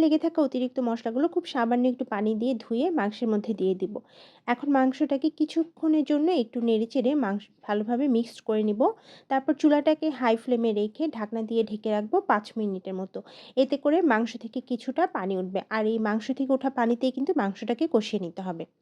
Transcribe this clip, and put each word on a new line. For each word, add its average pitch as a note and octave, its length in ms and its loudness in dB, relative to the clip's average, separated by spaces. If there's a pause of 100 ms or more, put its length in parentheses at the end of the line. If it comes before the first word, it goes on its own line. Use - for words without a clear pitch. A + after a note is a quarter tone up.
লেগে D#4 220 4
থাকা E4 220 0
অতিরিক্ত B3+ 300 -4 (100)
মশলাগুলো A#3 460 0
খুব E4+ 100 -2 (100)
সামান্য A#3+ 400 2
একটু B3 200 -6
পানি G#3+ 180 0 (100)
দিয়ে C4 120 0 (100)
ধুয়ে A#3 220 -2 (140)
মাংসের G#3+ 340 -2
মধ্যে G#3 280 -2
দিয়ে F#3 200 2
দিব। G3 120 -4 (600)
এখন B3 140 -4 (100)
মাংসটাকে C4 500 0 (120)
কিছুক্ষণের D#4 720 0
জন্য D4 160 2 (160)
একটু A3+ 140 -8 (100)
নেড়েচেড়ে A3+ 440 2 (120)
মাংস G3+ 200 -2 (220)
ভালোভাবে A3 400 0 (100)
মিক্সড A#3 320 -2
করে G#3+ 220 2
নিব। G#3 120 0 (500)
তারপর C4+ 300 2
চুলাটাকে D#4 460 4 (120)
হাই A#3 220 4
ফ্লেমে A#3 380 0
রেখে G#3+ 240 -2 (140)
ঢাকনা A3 320 -6
দিয়ে A3+ 200 2
ঢেকে G#3+ 260 -6
রাখবো G#3+ 220 0 (120)
পাঁচ G#3 160 2 (120)
মিনিটের F#3+ 440 -4
মতো, F#3+ 180 -10 (420)
এতে C4+ 220 0
করে D4+ 140 4 (140)
মাংস A3 200 2 (120)
থেকে A3+ 160 -10 (100)
কিছুটা C4 340 -2 (140)
পানি F#3+ 240 -4
উঠবে। F#3 180 -6 (160)
আর A3 160 0
এই A3+ 60 -2 (100)
মাংস G#3+ 180 -2 (120)
থেকে C4+ 200 -2
ওঠা C4+ 220 -4
পানিতেই A#3+ 380 0
কিন্তু C#4+ 140 0 (100)
মাংসটাকে A3 520 -2
কষিয়ে G#3+ 320 0
নিতে F3+ 220 -10
হবে। E3 180 -8 (160)